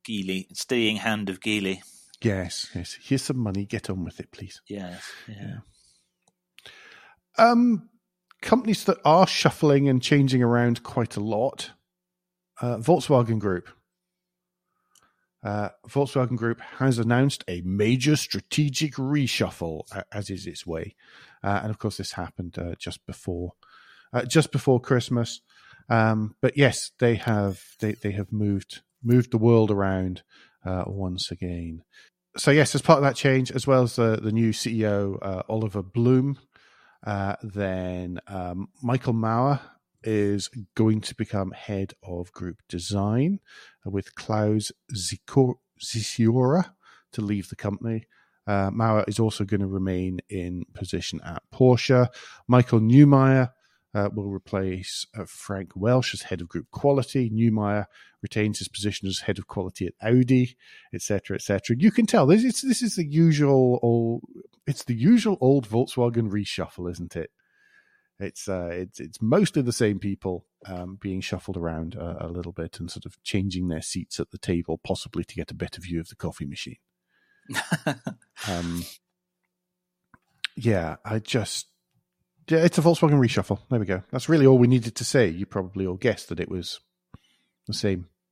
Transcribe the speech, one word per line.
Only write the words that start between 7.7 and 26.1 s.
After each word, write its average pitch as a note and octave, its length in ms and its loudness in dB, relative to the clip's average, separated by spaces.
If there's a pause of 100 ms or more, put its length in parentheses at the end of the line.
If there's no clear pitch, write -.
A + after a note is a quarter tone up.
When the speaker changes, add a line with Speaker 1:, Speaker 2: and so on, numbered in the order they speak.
Speaker 2:
companies A3+ 440 0
that - 200 0
are E3 220 6
shuffling C#3 600 2
and B2+ 140 2
changing C3+ 400 4
around A#2+ 400 2
quite - 360 -4
a G#2 40 -4
lot, A2 480 -4 (920)
uh, A#2+ 180 -2
Volkswagen A#2+ 600 4
Group. G2 320 -4 (1700)
Uh, G#2 260 -4 (180)
Volkswagen C3 480 0
Group A#2 260 -4 (160)
has B2+ 220 2
announced A#2+ 480 2
a F2 140 -6
major A2+ 540 2
strategic C#3+ 800 -2
reshuffle, A2+ 880 -2 (100)
uh, G2 200 -10
as G#2 180 -8
is F#2+ 160 -10
its F2 220 -14
way. E2+ 280 -8 (480)
Uh, G2 200 -2
and A2 80 -4
of G#2 80 -10
course, - 180 -4
this - 140 -8
happened, F2+ 480 -10
uh, F2 180 -8
just - 300 -12
before, F2 460 -8 (600)
uh, A#2+ 100 -2
just C#3+ 280 2
before C3 280 2
Christmas. A#2+ 640 -2 (480)
Um, A2 520 2